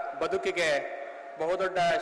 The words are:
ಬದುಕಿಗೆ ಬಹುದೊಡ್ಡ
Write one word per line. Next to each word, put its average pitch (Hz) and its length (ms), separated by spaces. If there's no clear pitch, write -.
ಬದುಕಿಗೆ 175 840
ಬಹುದೊಡ್ಡ 180 380